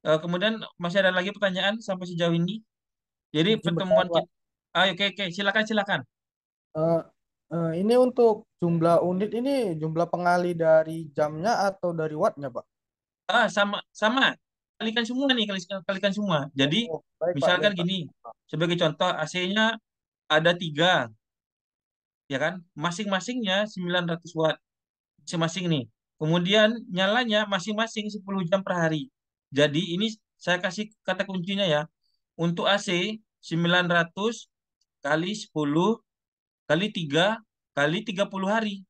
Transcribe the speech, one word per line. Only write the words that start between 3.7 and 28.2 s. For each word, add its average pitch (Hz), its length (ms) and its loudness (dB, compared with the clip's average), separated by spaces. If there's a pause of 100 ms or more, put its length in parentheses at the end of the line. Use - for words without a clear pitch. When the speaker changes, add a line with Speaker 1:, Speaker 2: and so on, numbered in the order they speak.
Speaker 2:
bertanya, 165 160 0
Pak. - 0 -
Speaker 1:
kita, - 480 -20
ah, 180 160 4
oke, 196 240 -2
oke, 202 160 -6
silakan, 202 400 0
silakan. 196 320 -2 (720)
Speaker 2:
Eh, 165 280 2 (520)
eh, 165 240 -2
ini 214 160 2
untuk 240 640 4
jumlah 170 480 4
unit 185 320 0
ini 240 400 -2
jumlah 160 320 -2
pengali 175 480 0
dari 160 560 2
jamnya 160 560 0
atau 180 240 -4
dari 156 240 -4
wattnya, 143 320 -2
Pak? 117 160 -12 (640)
Speaker 1:
Ah, 220 160 4
sama, 202 480 0
sama. 233 400 2 (480)
Kalikan 220 240 -2
semua 254 240 -2
nih, 233 160 0
kali-, 196 400 -8
kalikan 196 240 -2
semua. 180 480 -2
Jadi 165 320 0
Speaker 2:
Oh, - 160 -10 (160)
baik, 170 160 0
Pak, - 0 -
Speaker 1:
misalkan 180 400 2
Speaker 2:
baik, - 0 -
Pak. 170 80 -2
Speaker 1:
gini, 190 120 -2 (520)
sebagai 170 320 0
contoh 170 320 0
A 156 160 -4
C-nya 208 480 0 (480)
ada 160 320 4
tiga, 165 480 2 (1200)
ya 135 160 -4
kan? 170 320 -4
Masing-masingnya 196 960 -2
sembilan 175 400 -2
ratus 165 240 -8
watt, 160 240 0 (640)
masing-masing 170 480 -2
nih. 143 140 2 (340)
Kemudian 175 560 4 (160)
nyalanya 208 560 0
masing-masing 208 640 -4
sepuluh 196 400 -6